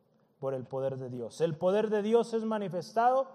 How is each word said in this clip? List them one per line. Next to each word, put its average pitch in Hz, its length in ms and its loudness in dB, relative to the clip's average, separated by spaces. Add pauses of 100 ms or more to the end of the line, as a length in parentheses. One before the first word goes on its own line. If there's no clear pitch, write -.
(400)
Por 135 120 -2
el 131 120 -4
poder 135 340 -4
de 131 100 -8
Dios. 120 320 -10
El 160 160 2
poder 202 320 2
de 208 140 0
Dios 226 320 2
es 220 100 -2
manifestado 220 920 0